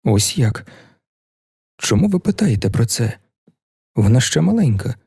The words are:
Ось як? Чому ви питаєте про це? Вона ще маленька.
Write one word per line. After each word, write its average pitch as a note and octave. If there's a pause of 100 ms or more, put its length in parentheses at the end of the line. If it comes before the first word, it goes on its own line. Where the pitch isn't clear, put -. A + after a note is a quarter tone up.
Ось -
як? A2 (1080)
Чому A2
ви F#3
питаєте C3
про A#2
це? - (760)
Вона A2
ще -
маленька. D#3+ (120)